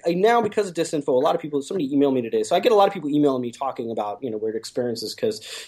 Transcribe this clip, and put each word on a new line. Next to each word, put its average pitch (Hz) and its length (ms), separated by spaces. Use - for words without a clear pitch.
I 170 80
now, 226 280
because 208 260
of 175 80
Disinfo, 156 320
a 151 40
lot 139 220
of 165 80
people, 147 220
somebody 160 320
emailed 139 180
me 127 80
today, 113 220
so 165 120
I 180 40
get 226 140
a - 20
lot 196 120
of 196 60
people 151 160
emailing 143 320
me 120 100
talking 127 380
about, 104 320
you 135 80
know, 110 80
weird 110 200
experiences, 117 580
'cause, 110 260